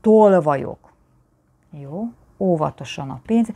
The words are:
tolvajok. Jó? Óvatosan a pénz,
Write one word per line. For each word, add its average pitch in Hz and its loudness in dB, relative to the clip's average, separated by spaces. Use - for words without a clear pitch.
tolvajok. 190 2
Jó? 151 -14
Óvatosan 156 -4
a 131 -12
pénz, 226 0